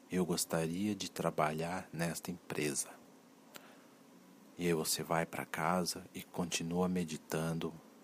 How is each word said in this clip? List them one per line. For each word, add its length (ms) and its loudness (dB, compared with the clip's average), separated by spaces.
"Eu 140 4
gostaria 720 0
de 160 -6
trabalhar 840 0
nesta 380 -2
empresa." 580 -2
E 100 0
aí 60 6
você 300 2
vai 240 2
pra 180 -6
casa 680 0
e 80 -10
continua 680 0
meditando, 840 0